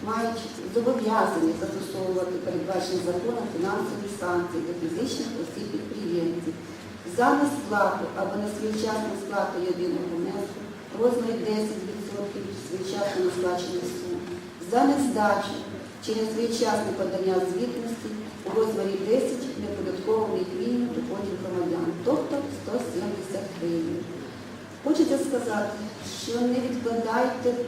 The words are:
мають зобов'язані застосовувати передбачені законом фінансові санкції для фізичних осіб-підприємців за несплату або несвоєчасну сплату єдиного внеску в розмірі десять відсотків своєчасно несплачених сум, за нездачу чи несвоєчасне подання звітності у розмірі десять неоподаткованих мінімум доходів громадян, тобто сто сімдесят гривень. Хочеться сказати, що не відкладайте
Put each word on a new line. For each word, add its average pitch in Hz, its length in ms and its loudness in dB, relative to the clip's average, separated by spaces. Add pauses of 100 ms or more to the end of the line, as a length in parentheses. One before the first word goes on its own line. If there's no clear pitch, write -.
(100)
мають 226 320 0 (320)
зобов'язані 220 760 4 (100)
застосовувати 185 720 -2 (100)
передбачені 175 560 0 (100)
законом 220 440 0
фінансові 196 540 0 (120)
санкції 175 440 0
для 175 180 -4
фізичних 170 480 -2 (120)
осіб-підприємців 175 1120 -2 (640)
за 240 120 6 (120)
несплату 208 640 2 (160)
або 196 220 -2
несвоєчасну 214 680 -2 (100)
сплату 196 340 0 (160)
єдиного 170 360 0 (100)
внеску 190 420 -4 (320)
в - 100 -12
розмірі 233 360 2 (100)
десять 214 400 0
відсотків 202 560 -6 (200)
своєчасно 190 600 -2
несплачених 180 600 0 (120)
сум, 175 200 -4 (520)
за 233 100 6 (100)
нездачу 214 640 4 (500)
чи 220 140 -4
несвоєчасне 220 800 2
подання 190 380 2 (140)
звітності 226 580 -2 (380)
у - 20 -4 (100)
розмірі 196 380 2 (120)
десять - 360 4 (160)
неоподаткованих 208 880 0 (120)
мінімум 240 380 2
доходів 196 440 -2
громадян, 170 440 0 (200)
тобто 294 280 2 (220)
сто - 160 -6 (180)
сімдесят 196 560 -4 (100)
гривень. 170 460 0 (840)
Хочеться 294 340 4 (100)
сказати, 220 440 0 (520)
що 240 160 0
не 247 260 4
відкладайте 240 840 2 (160)